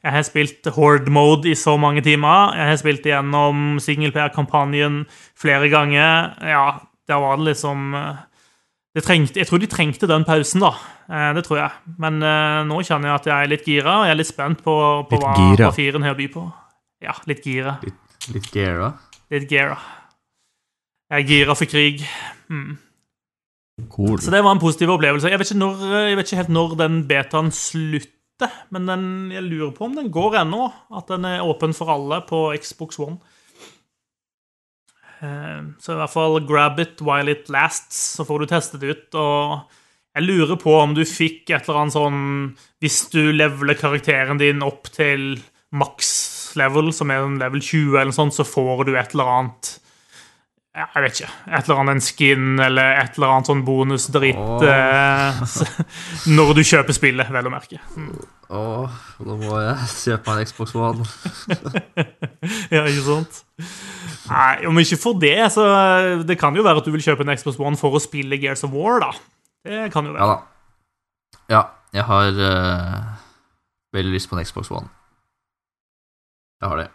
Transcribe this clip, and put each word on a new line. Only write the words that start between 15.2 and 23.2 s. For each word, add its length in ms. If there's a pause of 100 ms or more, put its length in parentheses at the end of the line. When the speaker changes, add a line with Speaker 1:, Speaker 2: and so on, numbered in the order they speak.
Speaker 1:
hva, 120
Speaker 2:
gira. 280
Speaker 1:
hva 100
firen 300
har 100
å 60
by 80
på. 160 (580)
Ja, 100 (140)
litt 180
gira. 380
Speaker 3:
Litt, 460
litt 240
gira. 400 (380)
Speaker 1:
Litt 200
gira. 280 (1300)
Jeg 140
er 40
gira 260
for 120
krig. 340 (500)
Mm. 280 (1120)